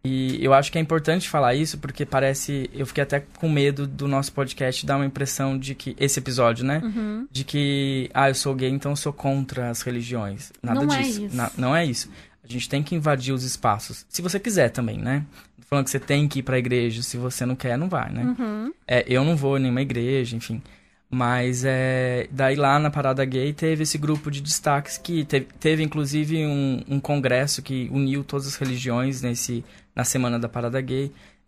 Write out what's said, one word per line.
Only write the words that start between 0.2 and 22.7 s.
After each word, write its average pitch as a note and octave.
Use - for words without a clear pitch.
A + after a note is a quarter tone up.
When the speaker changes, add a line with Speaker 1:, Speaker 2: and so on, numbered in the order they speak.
Speaker 1:
eu C3+
acho C#3
que E3+
é -
importante D#3+
falar C3
isso, D#3
porque C3+
parece, C3+
eu C3+
fiquei -
até C#3+
com -
medo C#3+
do C#3
nosso C#3
podcast C3
dar C#3
uma C#3
impressão C3+
de C3+
que, -
esse C#3
episódio, B2
né? D3
Speaker 2:
Uhum. G#3+
Speaker 1:
De C3+
que, C#3
"Ah, C3+
eu C3+
sou C3+
gay, C3
então C#3
eu -
sou D3
contra C3+
as A#2
religiões." A#2+
Nada F3
Speaker 2:
Não D4
é C4+
Speaker 1:
disso. G#3+
Speaker 2:
isso. F#3+
Speaker 1:
Na-, A#2+
não C3+
é E3+
isso. B2
A -
gente A#2+
tem C#3
que D3+
invadir C#3+
os B2+
espaços. A#2
Se -
você F#3
quiser F#3
também, A2+
né? A#2+
Não -
tô -
falando C#3
que -
você C3+
tem C#3+
que C#3
ir C3
pra C3
igreja, A#2+
se -
você B2+
não B2+
quer, B2
não E3
vai, D#3+
né? A#2+
Speaker 2:
Uhum. A3
Speaker 1:
É, B2
eu B2+
não E3
vou C#3
em -
nenhuma B2+
igreja, B2
enfim. A2+
Mas, B2
é, B2+
daí C3+
lá C#3+